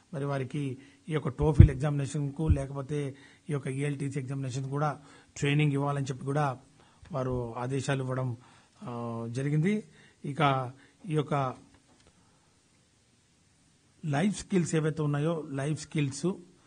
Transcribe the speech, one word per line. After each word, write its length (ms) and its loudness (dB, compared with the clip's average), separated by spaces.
మరి 100 -4
వారికి 540 -4
ఈ 40 -4
యొక్క 160 -2
టోఫిల్ 420 8
ఎగ్జామినేషన్కు, 800 -2
లేకపోతే 640 -2
ఈ 20 0
యొక్క 160 -4
ఈఎల్టీసీ 520 -4
examination 500 -6
కూడా 300 -2
training 360 4
ఇవ్వాలని 320 0
చెప్పి 200 -6
కూడా 340 0
వారు 460 -2
ఆదేశాలు 440 -2
ఇవ్వడం, 340 -2
ఆ, 480 -6
జరిగింది. 540 2
ఇక 460 2
ఈ 40 -2
యొక్క 420 0
life 340 0
skills 360 0
ఏవైతే 280 0
ఉన్నాయో, 480 0
life 300 -2
skills, 460 -2